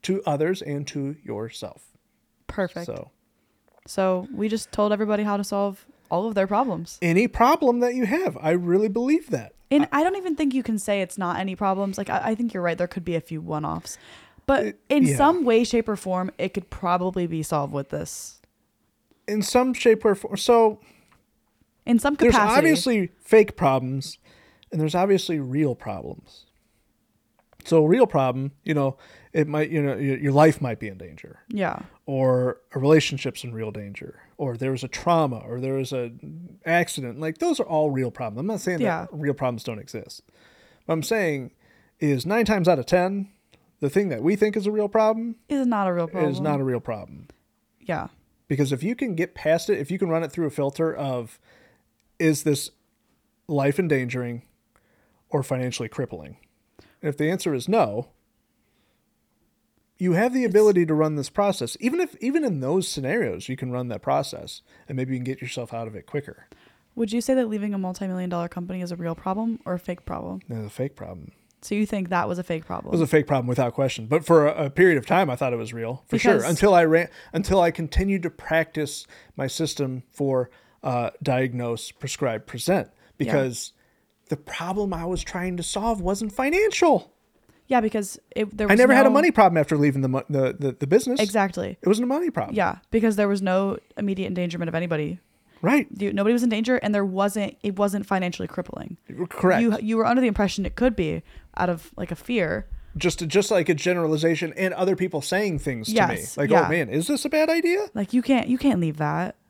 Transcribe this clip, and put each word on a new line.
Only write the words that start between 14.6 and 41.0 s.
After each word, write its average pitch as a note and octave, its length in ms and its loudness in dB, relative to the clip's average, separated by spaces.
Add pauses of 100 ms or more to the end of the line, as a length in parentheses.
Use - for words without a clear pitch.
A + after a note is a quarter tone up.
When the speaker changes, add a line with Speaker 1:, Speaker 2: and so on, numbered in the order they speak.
Speaker 1:
It, - 140 -8 (100)
Speaker 2:
in C#4 160 6
Speaker 1:
yeah. C#3 100 2
Speaker 2:
some D#4+ 280 4
way, A#3 200 4
shape, A3+ 240 0
or G#3 80 -2
form, F#3 420 -4
it F#3 160 -4
could F#3 160 -6
probably F3+ 560 -2
be E3 160 -4
solved D3 300 -2
with C#3 160 -6
this. - 520 -10 (840)
Speaker 1:
In G#3 160 -2
some B3 320 2
shape A3+ 300 4
or G#3 100 6
form. - 220 -8
So A3+ 420 4 (1040)
Speaker 2:
In A#3 140 4
some C#4+ 160 2
Speaker 1:
there's A#3+ 200 6
Speaker 2:
capacity. A3 240 4
Speaker 1:
obviously B3+ 600 2
fake - 380 6
problems, C3+ 600 0 (520)
and D#3 100 -2
there's D#3 140 0
obviously F3+ 460 2
real C3+ 340 0
problems. - 720 -12 (1160)
So E3 200 6
a D#3 40 2
real A#3 180 6
problem, C3 460 0 (100)
you D#3 120 -2
know, C3+ 220 0 (360)
it D3+ 160 0
might, D3+ 220 -2
you D#3 120 0
know, C#3 140 -2
your, C#3 220 -2
your C#3 140 0
life D3 280 6
might A#2+ 180 -4
be A2+ 80 -10
in F#2+ 120 -12
danger. - 500 -18
Speaker 2:
Yeah. G3+ 320 -4 (260)
Speaker 1:
Or B2+ 520 0 (140)
a C#3+ 60 -4
relationship's C#3 640 2
in B2 100 -10
real A2 200 -8
danger. G2+ 480 -14 (180)
Or B2+ 180 -4
there C3 140 -2
was C3 140 -4
a B2 40 -10
trauma, D#3 500 0
or A#2 220 -10
there C3+ 140 -4
was C3+ 180 -4
a B2 200 -6 (520)
accident. D#3+ 540 -2
Like, D#3 200 -6
those E4+ 200 0
are F#3+ 80 0
all D#3 240 2
real C3 220 -2
problems. A2+ 280 -8
I'm E3 60 -4
not G#3+ 140 -4
saying F3+ 180 -2
that A#3+ 60 0
Speaker 2:
Yeah. E3+ 260 -2
Speaker 1:
real D3 240 -2
problems A#2+ 300 -4
don't A2 160 -10
exist. - 420 -14 (600)
What D#3+ 100 -2
I'm D#3+ 80 -2